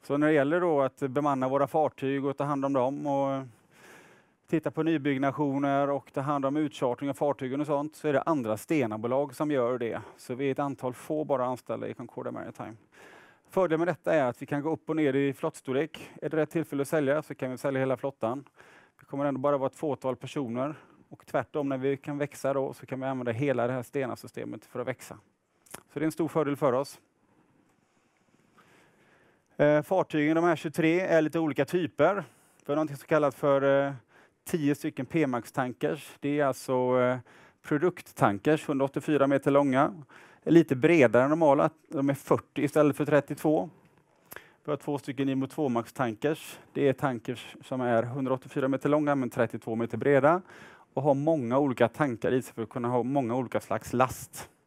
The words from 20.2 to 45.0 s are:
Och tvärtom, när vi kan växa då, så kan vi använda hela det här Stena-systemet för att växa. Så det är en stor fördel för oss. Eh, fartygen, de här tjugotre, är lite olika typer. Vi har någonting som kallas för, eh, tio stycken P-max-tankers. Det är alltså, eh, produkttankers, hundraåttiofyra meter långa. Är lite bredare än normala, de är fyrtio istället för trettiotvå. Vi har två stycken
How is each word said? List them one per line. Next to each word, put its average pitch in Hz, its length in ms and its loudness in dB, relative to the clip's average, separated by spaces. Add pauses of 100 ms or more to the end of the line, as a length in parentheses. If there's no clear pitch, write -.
Och - 160 -20
tvärtom, 143 440 -4
när 135 80 -2
vi 135 200 0
kan 143 200 -8
växa 139 360 -4
då, 135 200 -2
så - 120 -18
kan 131 140 -8
vi 131 60 -6
använda 127 260 -4
hela 123 360 0
det 127 60 -2
här 123 100 -6
Stena-systemet 117 840 -8
för - 140 -10
att 120 80 -6
växa. - 300 -10 (560)
Så - 260 -14
det 147 40 -2
är - 20 0
en 160 60 0
stor 160 160 -2
fördel 143 280 0
för 131 180 2
oss. 139 260 -4 (2500)
Eh, 151 240 4
fartygen, 156 540 0
de 165 80 2
här 170 120 2
tjugotre, 165 460 0
är 165 200 4
lite 156 180 -2
olika 147 260 0
typer. 175 500 0 (500)
Vi 139 60 -4
har 147 40 0
någonting 147 220 -2
som - 100 -20
kallas 151 280 2
för, 139 520 2
eh, 143 60 -6 (540)
tio 147 280 0
stycken 160 300 -8
P-max-tankers. 135 1120 -4
Det 143 200 -2
är 147 60 4
alltså, 127 540 0
eh, 127 180 2 (440)
produkttankers, 151 1080 0
hundraåttiofyra 139 580 0
meter 139 240 2
långa. 139 420 4 (500)
Är - 80 0
lite 160 240 8
bredare 127 480 6
än 139 60 2
normala, 156 400 4 (180)
de 139 220 -2
är 139 40 2
fyrtio - 500 -2
istället 147 340 4
för 151 80 -2
trettiotvå. 151 640 0 (920)
Vi 147 80 -6
har 143 60 -2
två 143 200 -6
stycken 139 300 -4